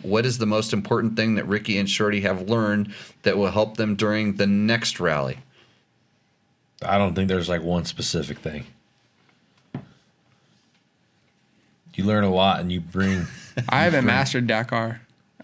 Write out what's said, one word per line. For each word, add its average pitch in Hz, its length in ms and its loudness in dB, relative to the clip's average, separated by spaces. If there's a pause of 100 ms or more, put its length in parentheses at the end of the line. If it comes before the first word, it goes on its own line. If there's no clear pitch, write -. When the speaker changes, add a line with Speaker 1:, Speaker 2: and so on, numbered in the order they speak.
Speaker 1:
what 107 220 2
is 123 120 -2
the 113 80 0
most 107 260 0
important 110 460 0
thing 113 180 2
that 101 100 -2
Ricky 104 320 -2
and 98 120 0
Shorty 104 320 0
have 95 280 -2
learned 104 440 0 (300)
that 95 140 2
will 98 140 2
help 107 240 0
them 107 200 0
during 104 420 0
the 101 100 2
next 107 540 0
rally?" 73 360 0 (1400)
Speaker 2:
I 92 160 0
don't 98 160 2
think 95 140 0
there's, 90 220 0
like, 85 120 0
one 85 220 0
specific 73 560 -6
thing. 76 240 -10 (3250)
You 95 100 -4
learn 104 180 4
a 95 100 4
lot, 92 260 4
and 90 120 -2
you 90 80 -2
bring 92 460 0 (220)
Speaker 3:
<laughs> 120 220 -8
I 135 140 4
haven't 170 160 4
Speaker 2:
you - 40 2
bring - 20 2 (100)
Speaker 3:
mastered 131 320 0
Dakar. 113 540 -2 (420)